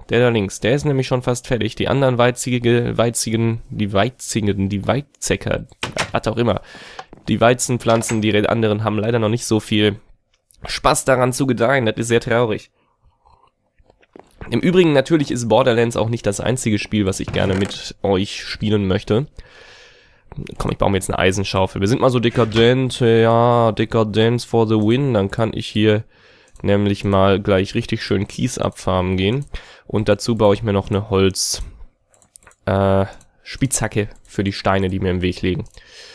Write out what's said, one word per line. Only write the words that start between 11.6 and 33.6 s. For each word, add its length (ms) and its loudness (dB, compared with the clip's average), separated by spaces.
Das 120 0
ist 120 -4
sehr 120 4
traurig. 500 -2
Im 120 -2
Übrigen, 320 4
natürlich 380 2
ist 180 -4
Borderlands 480 2
auch 120 0
nicht 160 -4
das 160 -2
einzige 380 0
Spiel, 260 0
was 160 -2
ich 120 -6
gerne 220 0
mit 480 -4
euch 420 0
spielen 420 -2
möchte. 400 0
Komm, 120 -2
ich 80 -4
baue 120 2
mir 80 0
jetzt 120 -4
eine 80 -4
Eisenschaufel. 640 -2
Wir 80 2
sind 120 0
mal 100 4
so 100 0
dekadent, 800 2
ja, 720 4
Dekadenz 720 0
for 240 0
the 60 2
win. 400 2
Dann 160 0
kann 220 -2
ich 140 -8
hier 380 2
nämlich 420 0
mal 360 4
gleich 340 0
richtig 300 -4
schön 240 -2
Kies 300 -4
abfarmen 580 -2
gehen. 300 -2
Und 220 -2
dazu 280 0
baue 180 4
ich 80 -4
mir 100 -2
noch 180 -2
eine 200 -2
Holz... 520 0
Äh, 400 2
Spitzhacke 680 -4